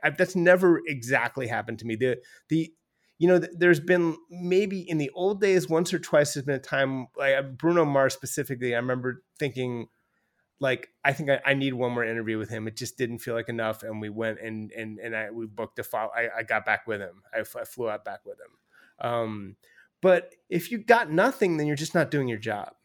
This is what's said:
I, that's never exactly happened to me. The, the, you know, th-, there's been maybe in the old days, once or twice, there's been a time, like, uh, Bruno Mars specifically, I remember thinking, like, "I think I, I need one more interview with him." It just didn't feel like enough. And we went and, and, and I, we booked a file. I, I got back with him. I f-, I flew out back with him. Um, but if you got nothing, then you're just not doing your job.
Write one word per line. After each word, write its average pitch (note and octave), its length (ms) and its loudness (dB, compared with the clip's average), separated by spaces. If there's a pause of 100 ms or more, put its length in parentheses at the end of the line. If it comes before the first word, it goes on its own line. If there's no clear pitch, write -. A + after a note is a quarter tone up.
I, D#3 60 4
that's F3+ 260 0
never F3+ 500 8
exactly B2 640 -2
happened A2+ 320 -4
to A2+ 40 -14
me. A2+ 120 -4
The, B2 220 2 (300)
the, D#3+ 240 0 (460)
you E3+ 100 4
know, F3+ 100 8
th-, E3+ 180 -2
there's E3+ 240 6
been E3+ 360 2 (120)
maybe F#3 520 0
in E3 180 -4
the C#3+ 160 -2
old F#3+ 260 0
days, F#3+ 280 4
once E3 260 0
or D#3 60 0
twice, D3 340 2
there's C#3 120 -6
been C#3+ 100 0
a - 20 -2
time, C3+ 480 -2 (100)
like, C#3 200 2
uh, C#3 60 0
Bruno D#3 420 2
Mars C3+ 280 4
specifically, B2 640 -4
I A#2+ 40 0
remember B2+ 440 -4 (160)
thinking, B2 480 -4 (720)
like, C3 300 -2 (160)
"I C#3 80 -10
think C#3+ 160 -8
I, C3+ 160 0
I C#3 100 0
need C3+ 200 -4
one B2 180 -4
more A#2+ 120 -2
interview A2 340 -4
with G#2 100 -8
him." A2 180 -8
It A2 100 -10
just B2 200 -10
didn't A#2+ 220 -6
feel A#2+ 160 -8
like A#2 160 -6
enough. A2+ 320 -4
And A2 180 -8
we G#2+ 80 -8
went A2 320 -6
and, A2 320 -10
and, A2 260 -12
and A2+ 160 -10
I, A2 160 -6
we A2+ 160 -10
booked G#2+ 320 -10
a G#2+ 60 -6
file. A2 320 -4
I, A#2 120 -2 (100)
I A#2 60 -4
got A2 200 -2
back G#2+ 220 -2
with G#2+ 140 -4
him. F#2+ 220 -12 (120)
I A2+ 60 -2
f-, - 160 -10
I A#2 80 -8
flew A#2 260 -6
out G#2 140 -8
back G2+ 200 -12
with G2+ 140 -16
him. - 680 -16
Um, A2 500 -4 (440)
but F3+ 320 4 (160)
if E3+ 240 -2
you A#3 60 -4
got A3+ 320 4
nothing, F3+ 480 2
then D3+ 80 0
you're D3 100 0
just D#3 180 -6
not D3 160 2
doing C#3 180 0
your A2+ 100 -4
job. G#2 340 -6 (120)